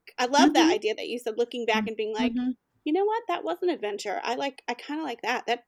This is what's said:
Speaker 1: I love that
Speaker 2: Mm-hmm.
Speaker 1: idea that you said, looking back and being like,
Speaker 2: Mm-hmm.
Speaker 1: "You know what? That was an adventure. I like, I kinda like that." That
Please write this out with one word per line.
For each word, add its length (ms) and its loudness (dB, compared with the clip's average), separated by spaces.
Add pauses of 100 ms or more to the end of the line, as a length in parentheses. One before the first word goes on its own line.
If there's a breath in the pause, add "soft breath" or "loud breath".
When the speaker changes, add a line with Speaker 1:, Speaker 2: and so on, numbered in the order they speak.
(160)
Speaker 1:
I 100 0
love 280 6
that 100 6
Speaker 2:
Mm-hmm. 100 4
Speaker 1:
idea 200 -2
that 140 -8
you 100 -6
said, 180 -6
looking 300 -2
back 220 4
and 80 -8
being 180 -4
like, 180 0
Speaker 2:
Mm-hmm. 200 -2 (320)
Speaker 1:
"You 80 0
know 120 2
what? 240 -2
That 160 -4
was 180 -4
an 60 2
adventure. 540 -2
I 140 -2
like, 320 -6
I 60 -2
kinda 280 -8
like 200 -8
that." 240 -2
That 220 -2